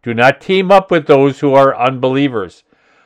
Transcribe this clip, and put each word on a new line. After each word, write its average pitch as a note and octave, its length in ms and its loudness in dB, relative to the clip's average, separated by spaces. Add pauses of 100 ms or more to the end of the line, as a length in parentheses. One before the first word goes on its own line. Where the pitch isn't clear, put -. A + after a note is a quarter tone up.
"Do A#2+ 120 -8
not B2 280 0
team F#3+ 300 -2
up F#3+ 180 2
with D#3+ 160 -2
those C#3 360 0
who C#3+ 120 0
are C3+ 240 2
unbelievers. B2+ 840 -4 (420)